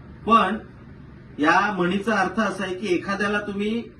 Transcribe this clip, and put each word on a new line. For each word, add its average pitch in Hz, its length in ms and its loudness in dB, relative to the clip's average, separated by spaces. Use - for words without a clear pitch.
पण 208 320 6
या 180 340 4
म्हणीचा 196 420 0
अर्थ 185 240 0
असा 202 240 -2
आहे 185 120 -6
की 185 200 0
एखाद्याला 202 440 -2
तुम्ही 208 440 -4